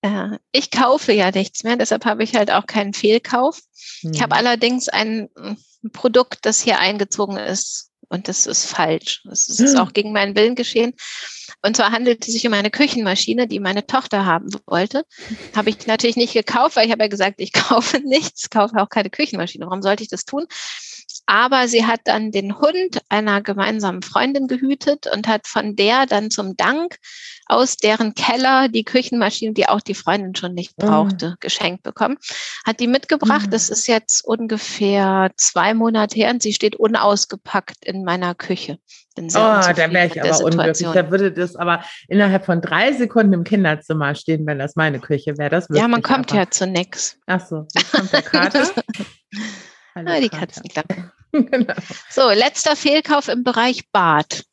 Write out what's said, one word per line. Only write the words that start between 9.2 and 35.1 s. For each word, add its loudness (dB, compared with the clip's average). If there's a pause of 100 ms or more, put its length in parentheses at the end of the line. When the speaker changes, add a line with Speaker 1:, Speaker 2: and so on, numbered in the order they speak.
Speaker 1:
Es 0
ist 4
Speaker 2:
Hm. 4
Speaker 1:
auch -2
gegen -2
meinen 0
Willen 4
geschehen. -2 (720)
Und 0
zwar 4
handelt 0
es -4
sich -2
um 2
eine 0
Küchenmaschine, 0
die -6
meine -4
Tochter 0
haben 0 (160)
wollte. -2 (500)
Habe 0
ich -8
natürlich 0
nicht 0
gekauft, 2
weil 6
ich 0
habe 2
ja -2
gesagt, 0
ich -8
<laughs> 2
kaufe 2
nichts, -2
kaufe 2
auch 0
keine -2
Küchenmaschine. -6
Warum -6
sollte 0
ich -14
das -10
tun? -6 (840)
Aber 2
sie 4
hat 0
dann 0
den -4
Hund 0
einer 2
gemeinsamen -2
Freundin -2
gehütet -2
und -4
hat 0
von -4
der 4
dann 0
zum -6
Dank -2 (500)
aus 2
deren 0
Keller 2
die 0
Küchenmaschine, 0
die 2
auch 4
die -6
Freundin -2
schon -6
nicht -10
Speaker 2:
Mhm. -2
Speaker 1:
brauchte, 2
geschenkt -4
bekommen. -4 (480)
Hat -2
die 0
mitgebracht. 2
Speaker 2:
Mhm. -4
Speaker 1:
Das -2
ist -2
jetzt 0
ungefähr 0